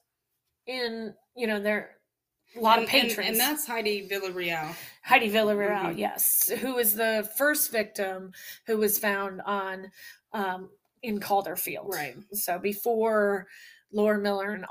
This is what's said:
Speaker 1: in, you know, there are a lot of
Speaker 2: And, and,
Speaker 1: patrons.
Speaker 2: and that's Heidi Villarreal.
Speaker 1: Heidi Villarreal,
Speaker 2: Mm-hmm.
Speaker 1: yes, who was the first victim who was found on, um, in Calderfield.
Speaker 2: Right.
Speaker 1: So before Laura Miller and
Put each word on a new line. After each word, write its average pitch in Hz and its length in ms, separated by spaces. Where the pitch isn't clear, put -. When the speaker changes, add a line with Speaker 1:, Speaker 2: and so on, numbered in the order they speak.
Speaker 1:
in, 226 480
you 247 120
know, 214 120
there 208 180
are 233 40
a 226 40
lot 220 160
of 220 60
Speaker 2:
And, - 80
and, 247 160
Speaker 1:
patrons. 208 200
Speaker 2:
and 226 100
that's 294 280
Heidi 208 400
Villarreal. 180 680
Speaker 1:
Heidi 240 260
Villarreal, 208 600
Speaker 2:
Mm-hmm. 165 100
Speaker 1:
yes, - 500
who 240 260
was 220 180
the 220 440
first 294 340
victim 190 600
who 226 120
was 208 200
found 196 440
on, 190 500
um, 190 360
in 214 160
Calderfield. 190 720
Speaker 2:
Right. 143 220
Speaker 1:
So 185 240
before 208 880
Laura 208 280
Miller 202 340
and 190 180